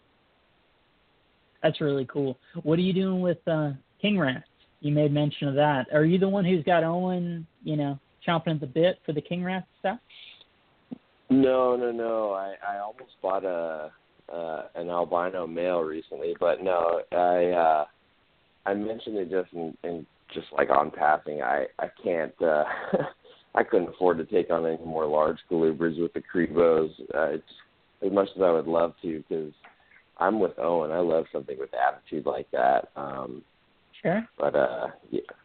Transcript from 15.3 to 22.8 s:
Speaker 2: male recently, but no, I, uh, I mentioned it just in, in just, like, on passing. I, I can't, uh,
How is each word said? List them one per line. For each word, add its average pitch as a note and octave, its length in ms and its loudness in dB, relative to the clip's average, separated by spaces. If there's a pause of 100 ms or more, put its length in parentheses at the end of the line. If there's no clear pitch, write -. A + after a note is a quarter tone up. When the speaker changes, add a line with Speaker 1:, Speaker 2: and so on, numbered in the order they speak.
Speaker 2:
male E2+ 320 0
recently, D#2+ 580 -6
but E2+ 240 0
no, E2+ 480 2
I, F2 360 4
uh, D#2+ 380 4 (800)
I G2 100 -2
mentioned A2 420 -6
it F#2 120 -4
just F2+ 240 -4
in, E2 300 -8
in E2+ 240 -8 (260)
just, D2 140 -10 (100)
like, C#2+ 140 2
on D2 220 2
passing. D2+ 500 0
I, C2+ 240 0 (140)
I - 80 -4 (160)
can't, E2+ 360 -2
uh, D#2 240 4 (400)